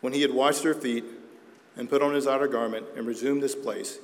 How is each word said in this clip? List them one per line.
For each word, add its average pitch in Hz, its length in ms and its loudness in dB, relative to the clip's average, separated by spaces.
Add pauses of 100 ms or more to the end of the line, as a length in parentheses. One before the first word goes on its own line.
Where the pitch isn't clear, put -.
When 131 100 -2
he 143 80 2
had 135 140 4
washed 143 280 4
their 156 120 4
feet 120 300 -2 (720)
and 123 100 -6
put 139 140 4
on 143 100 2
his 143 140 2
outer 135 200 2
garment 113 380 -2 (100)
and 117 120 -6
resumed 127 360 0
this 135 120 0
place 117 500 -6